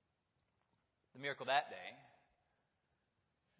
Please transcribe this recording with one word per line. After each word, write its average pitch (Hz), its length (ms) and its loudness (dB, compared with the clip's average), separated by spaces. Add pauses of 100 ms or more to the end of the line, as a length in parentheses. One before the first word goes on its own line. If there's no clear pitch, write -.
(1120)
The 127 60 -16
miracle 135 280 -2
that 139 240 4
day, 95 280 -10 (1600)